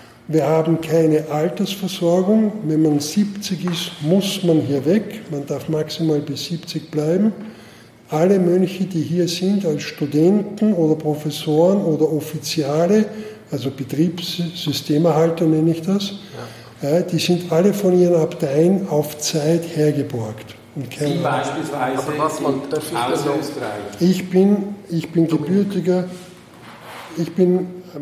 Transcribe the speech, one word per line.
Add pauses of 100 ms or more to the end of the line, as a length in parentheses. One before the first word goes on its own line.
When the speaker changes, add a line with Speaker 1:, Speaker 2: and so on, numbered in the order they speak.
(280)
Speaker 1:
Wir
haben
keine
Altersversorgung. (140)
Wenn
man
siebzig
ist, (100)
muss
man
hier
weg. (100)
Man
darf
maximal
bis
siebzig
bleiben. (760)
Alle
Mönche,
die
hier
sind,
als
Studenten
oder
Professoren
oder
Offiziale, (460)
also
Betriebssystemerhalter
nenne
ich
das, (680)
Speaker 2:
Ja.
Speaker 1:
äh,
die
sind
alle
von
ihren
Abteien
auf
Zeit (120)
hergeborgt. (200)
Und
keine
Speaker 3:
Sie
beispielsweise
Speaker 2:
Aber
was
man,
Speaker 3:
sind
Speaker 2:
darf
ich
Speaker 3:
aus
Speaker 2:
das
noch?
Speaker 3:
Österreich. (280)
Speaker 1:
Ich
bin, (320)
ich
bin
Speaker 2:
Dominik.
Speaker 1:
gebürtiger, (1120)
ich
bin (340)